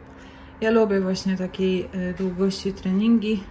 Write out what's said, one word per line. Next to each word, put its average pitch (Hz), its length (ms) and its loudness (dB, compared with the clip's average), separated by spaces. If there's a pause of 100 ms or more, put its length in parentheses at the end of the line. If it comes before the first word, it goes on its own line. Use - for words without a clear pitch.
(600)
ja 220 100 2
lubię 214 300 4
właśnie 190 360 -2
takiej, 185 580 -2
y, 180 240 -4
długości 190 540 -2
treningi, 208 800 2